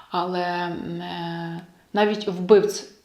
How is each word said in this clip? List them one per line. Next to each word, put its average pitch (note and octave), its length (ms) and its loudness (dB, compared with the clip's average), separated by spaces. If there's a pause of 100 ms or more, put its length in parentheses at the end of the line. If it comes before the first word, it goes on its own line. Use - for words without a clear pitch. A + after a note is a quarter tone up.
але, F3+ 340 -2
м, F3 580 -6
е, E3+ 600 -8 (320)
навіть G#3 340 2
вбивць F3+ 640 4 (140)